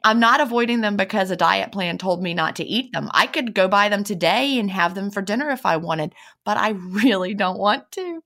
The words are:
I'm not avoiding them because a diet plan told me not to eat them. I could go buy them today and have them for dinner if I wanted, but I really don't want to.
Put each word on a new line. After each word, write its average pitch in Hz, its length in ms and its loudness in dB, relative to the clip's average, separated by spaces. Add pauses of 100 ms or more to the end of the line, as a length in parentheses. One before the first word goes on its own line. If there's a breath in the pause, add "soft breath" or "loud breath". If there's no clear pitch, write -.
I'm 226 160 4
not 233 220 6
avoiding 240 400 2
them 208 160 0
because 190 320 0
a 185 60 -2
diet 180 360 2
plan 180 280 -4
told 185 240 -2
me 170 100 -2
not 160 220 -2
to 165 100 -6
eat 247 260 -4
them. 147 220 -6
I - 140 4
could 247 260 -4
go 190 140 4
buy 202 200 2
them 208 160 -2
today 214 540 0
and 202 140 -2
have 185 240 0
them 202 160 -6
for 202 100 -6
dinner 233 300 -2
if 247 120 -6
I 165 140 2
wanted, 160 380 -4 (300 loud breath)
but 208 120 0
I 214 120 0
really 190 680 0
don't 190 240 -2
want 208 320 0
to. 349 340 -8